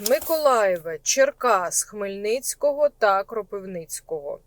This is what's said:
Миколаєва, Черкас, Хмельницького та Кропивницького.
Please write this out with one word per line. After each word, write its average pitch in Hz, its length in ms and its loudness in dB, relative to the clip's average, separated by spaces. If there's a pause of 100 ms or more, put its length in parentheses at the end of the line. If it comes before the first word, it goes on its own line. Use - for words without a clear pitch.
Миколаєва, 226 880 2
Черкас, 226 880 2
Хмельницького 220 1040 -2
та 196 340 2
Кропивницького. 185 1200 -8